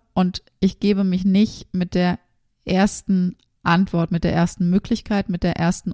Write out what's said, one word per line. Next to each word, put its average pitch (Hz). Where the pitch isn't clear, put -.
und 185
ich 190
gebe 202
mich 185
nicht 196
mit 180
der 180
ersten 185
Antwort, 170
mit 170
der -
ersten 175
Möglichkeit, 202
mit 175
der 175
ersten 170